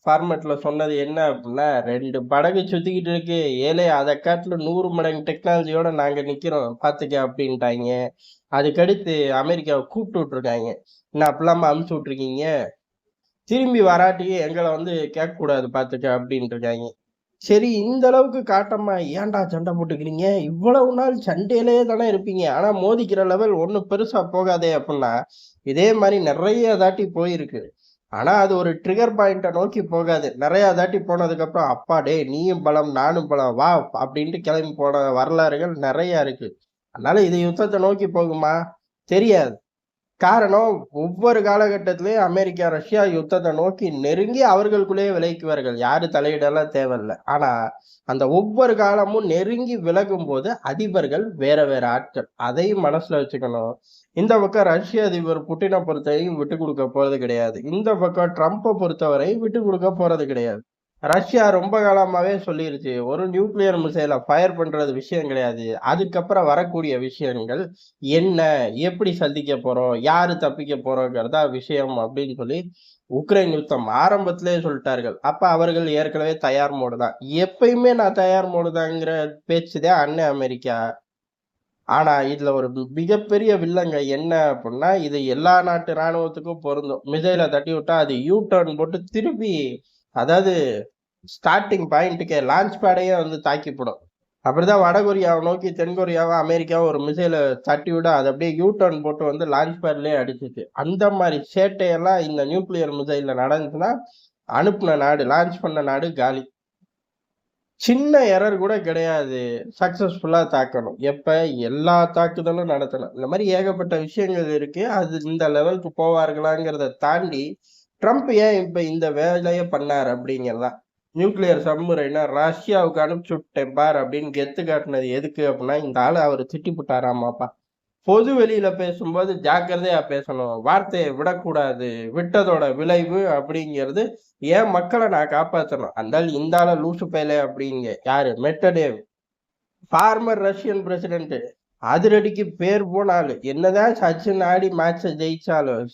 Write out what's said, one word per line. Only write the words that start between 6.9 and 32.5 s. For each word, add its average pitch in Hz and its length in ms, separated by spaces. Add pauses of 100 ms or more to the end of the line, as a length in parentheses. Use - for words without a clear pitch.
அப்படின்ட்டாங்க. 123 800 (440)
அதுக்கடுத்து 156 760
அமெரிக்காவை 147 600
கூப்பிட்டு 214 300
விட்டுருக்காங்க, 123 560 (340)
"என்ன 151 160
அப்படிலாமா 160 500
அமுச்சு 165 260
விட்டுருக்கீங்க? 135 640 (800)
திரும்பி 247 380
வராட்டியும் 180 640
எங்களை 165 240
வந்து 160 420
கேட்கக்கூடாது 160 600
பாத்துக்க" 127 480
அப்படின்ட்டு 127 220
இருக்காங்க. 117 520 (420)
சரி, 208 340
இந்த 247 360
அளவுக்கு 254 460
காட்டமா 202 440
ஏன்டா 190 480
சண்டை 170 280
போட்டுக்கிறீங்க? 165 640
இவ்வளவு 226 560
நாள் 254 220 (100)
சண்டையிலே 233 600
தானே 226 260
இருப்பீங்க, 190 360
ஆனா 175 260
மோதிக்கிற 196 540
லெவல் 208 240
ஒண்ணும் 190 380
பெருசா 202 420
போகாதே 175 440
அப்படின்னா, 131 460 (420)
இதே 170 300
மாதிரி 202 300
நிறைய 208 520
தாட்டி 190 340
போயிருக்கு. 170 580 (400)
ஆனா 127 240
அது 196 240
ஒரு 170 320
ட்ரிகர் 220 300
பாயிண்ட்டை 190 340
நோக்கி 185 320
போகாது. 165 540
நிறைய 180 360
தாட்டி 185 240
போனதுக்கு 170 440
அப்புறம், 156 260
"அப்பா 151 320
டே, 147 240
நீயும் 160 400